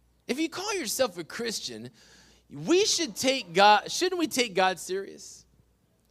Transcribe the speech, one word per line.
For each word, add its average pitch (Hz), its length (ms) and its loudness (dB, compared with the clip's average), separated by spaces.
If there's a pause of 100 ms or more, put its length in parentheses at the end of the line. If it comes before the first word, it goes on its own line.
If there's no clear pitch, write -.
(280)
If 247 100 -4
you 320 120 -2
call 403 240 -6
yourself 240 420 -2
a 170 80 -10
Christian, 127 640 -8 (640)
we 277 340 2
should 330 320 -2
take 254 380 -2
God, 202 360 6
shouldn't 359 280 -2
we 320 80 0
take 233 280 0
God 185 240 2
serious? - 680 -12 (640)